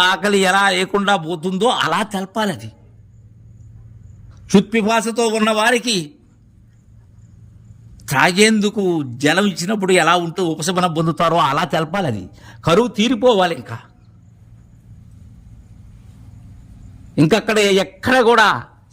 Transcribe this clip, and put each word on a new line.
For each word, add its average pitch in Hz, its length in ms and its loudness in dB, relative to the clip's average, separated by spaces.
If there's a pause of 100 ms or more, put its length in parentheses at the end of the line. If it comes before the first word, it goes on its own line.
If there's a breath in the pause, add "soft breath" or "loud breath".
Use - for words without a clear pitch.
(100)
ఆకలి 196 280 0 (100)
ఎలా 196 160 2 (120)
లేకుండా 190 380 -2 (120)
పోతుందో 185 420 -4 (160)
అలా 160 160 0 (140)
తెలపాలి. 196 420 -6
అది - 140 -16 (1800)
చుత్పిపాసతో 226 720 -2 (140)
ఉన్నవారికి 220 580 -2 (2250)
త్రాగేందుకు 202 720 2 (400)
జలం 170 300 2
ఇచ్చినప్పుడు 185 400 -4 (100)
ఎలా 160 100 4 (120)
ఉంటూ 170 180 -6 (100)
ఉపశమనం 165 460 -2
పొందుతారో 165 400 0 (120)
అలా 147 220 -2
తెలపాలి. 165 400 -2
అది 101 100 -8 (440 loud breath)
కరువు 202 220 4 (100)
తీరిపోవాలి. 208 640 2
ఇంకా 113 160 -12 (3500)
ఇంకక్కడ 208 360 2 (280)
ఎక్కడ - 300 -2 (140)
కూడా 220 180 6 (440)